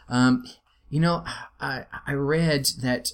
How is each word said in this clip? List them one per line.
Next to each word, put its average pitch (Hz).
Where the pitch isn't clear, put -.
Um, 127
you 143
know, 170
I, 135
I 139
read 143
that 123